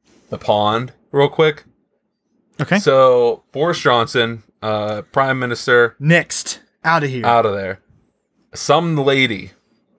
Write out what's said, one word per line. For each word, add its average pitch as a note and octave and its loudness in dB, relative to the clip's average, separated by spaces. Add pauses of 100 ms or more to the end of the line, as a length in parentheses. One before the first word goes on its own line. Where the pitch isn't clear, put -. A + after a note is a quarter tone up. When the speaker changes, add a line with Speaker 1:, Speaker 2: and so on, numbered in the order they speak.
(300)
Speaker 1:
the - -10
pond G#2+ -2 (180)
real C#3+ 2
quick. D3+ -2 (960)
Speaker 2:
Okay. F3+ -2
Speaker 1:
So, C3 2 (100)
Boris D#3 -2
Johnson, A#2 0 (200)
uh, G#2+ -4 (100)
Prime C3+ 0
Minister. A#2+ 0
Speaker 2:
Next. - 0 (240)
Outta D#3+ 0
here. B2+ -6
Speaker 1:
Outta A#2 2
there. G2 -8 (720)
Some D#3+ 0
lady C3 0 (460)